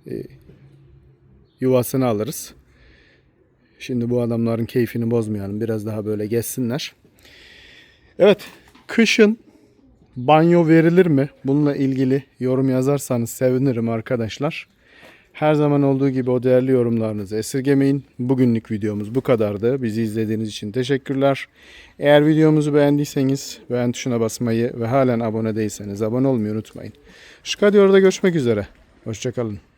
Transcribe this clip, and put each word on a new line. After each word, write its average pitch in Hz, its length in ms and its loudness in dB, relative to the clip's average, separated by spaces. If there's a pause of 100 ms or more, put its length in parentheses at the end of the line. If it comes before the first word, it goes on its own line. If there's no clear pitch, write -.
e, 57 160 -10 (1400)
yuvasına 127 480 0
alırız. 110 460 -6 (1300)
Şimdi 120 300 -4
bu 120 120 0
adamların 117 440 -2
keyfini 117 460 -2
bozmayalım. 107 500 -4
Biraz 110 240 -4
daha 107 200 -8
böyle 107 220 -4
gezsinler. 117 680 -4 (1300)
Evet, 196 260 4 (420)
kışın 220 500 2 (800)
banyo 160 520 4
verilir 165 380 6
mi? 143 240 2 (160)
Bununla 143 300 0
ilgili 131 480 0 (160)
yorum 131 300 0
yazarsanız 131 600 0
sevinirim 127 600 0
arkadaşlar. 113 760 -6 (680)
Her 151 180 0
zaman 143 300 2
olduğu 139 260 2
gibi 127 220 -2
o 123 120 0
değerli 127 280 4
yorumlarınızı 110 640 0
esirgemeyin. 139 680 0 (140)
Bugünlük 123 520 0
videomuz 104 440 -6
bu 131 60 0
kadardı. 113 600 0
Bizi 113 180 -4
izlediğiniz 110 480 -4
için 104 220 -10
teşekkürler. 135 760 -2 (520)
Eğer 147 280 6
videomuzu 156 460 4
beğendiyseniz 143 840 0 (120)
beğen 123 200 -2
tuşuna 120 280 -4
basmayı 113 600 -2
ve 117 80 -4
halen 127 320 2
abone 110 360 -2
değilseniz 104 460 -6
abone 123 260 0
olmayı 110 260 -2
unutmayın. 104 400 -10 (500)
Şık 202 300 0
Diyor'da 196 260 6
görüşmek 190 360 2
üzere. 117 320 0 (360)
Hoşça 117 280 -8
kalın. 110 280 -6 (180)